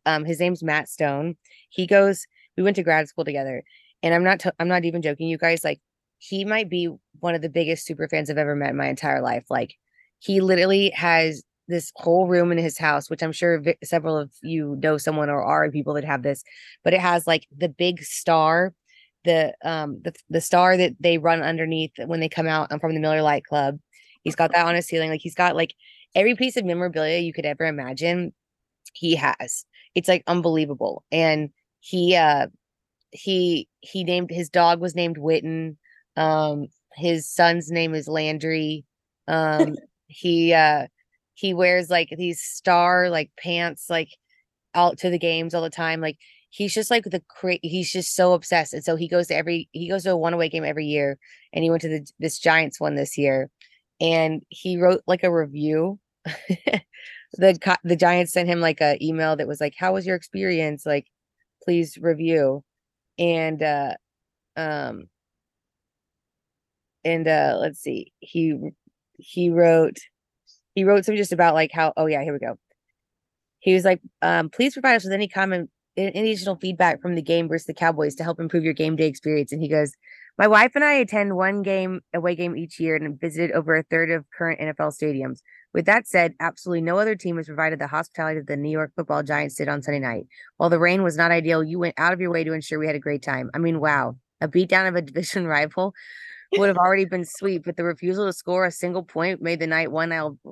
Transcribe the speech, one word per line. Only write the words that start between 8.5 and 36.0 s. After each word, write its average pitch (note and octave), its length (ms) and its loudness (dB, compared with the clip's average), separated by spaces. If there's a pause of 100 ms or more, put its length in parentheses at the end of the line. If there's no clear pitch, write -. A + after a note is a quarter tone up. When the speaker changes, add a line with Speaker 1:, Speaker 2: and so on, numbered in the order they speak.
Speaker 1:
met C#3+ 160 -2
in C3 60 -4
my C#3 100 -2
entire C3+ 340 -2
life. B2 280 -4
Like, B2 260 -4 (440)
he G3 220 2
literally F#3+ 480 4
has D#3+ 540 0 (260)
this E3+ 260 -4
whole F3+ 320 2
room F3 240 4
in E3+ 60 2
his E3 200 -2
house, D3 320 0
which D#3+ 140 -8
I'm D#3+ 80 -2
sure E3+ 280 0
vi-, D#3 240 0
several D#3+ 340 -2
of D3 140 -6 (100)
you D3+ 400 -6
know D#3 160 2
someone D3+ 320 -2
or C#3+ 140 -2
are D#3 280 2
people D3 220 -4
that D3 100 -4
have C#3 200 -4
this, C#3 200 -4 (400)
but E3+ 100 4
it F#3 60 4
has, F3 280 0
like, D#3+ 280 0
the E3 140 -4
big F3 340 -2
star, E3 680 2 (520)
the, D#3+ 280 2 (120)
um, D#3 380 -6
the, E3 100 -8 (160)
the D#3+ 120 -2
star F#3 360 4
that F3+ 240 2
they E3+ 160 4
run E3 240 2
underneath D#3+ 500 -2 (140)
when E3 160 -4
they D#3+ 80 -2
come D#3+ 180 -2
out, D#3 240 -2
um, D3 80 -4
from D#3+ 140 -2
the D#3+ 80 -2
Miller D#3 200 2
Lite D3 220 2
Club. C#3+ 340 -2 (460)
He's D#3+ 120 -6
got E3 180 2
that F3 120 4
on E3+ 80 2
his E3+ 140 -2
ceiling. D#3+ 220 -2
Like, D#3 120 -2
he's E3 140 -12
got, F3 200 2
like, E3 180 -2 (420)
every G#3 200 4
piece B3+ 200 -2
of A#3 80 0
memorabilia E3+ 560 -2
you E3+ 140 -4
could D3+ 120 -6
ever D3 200 -4
imagine, D#3 680 -4 (600)
he E3 220 0
has. - 500 -4 (280)
It's, F3+ 140 0
like, F#3 200 2
unbelievable. D#3+ 840 -2
And D#3 380 0 (320)
he, F3+ 340 2
uh, D3 320 4 (640)
he, F3+ 560 -2 (140)
he F#3+ 240 -8
named, F3+ 260 -2
his E3 180 -6
dog E3+ 300 4
was E3+ 160 -4
named E3+ 220 -2
Witten. D#3+ 580 -2 (400)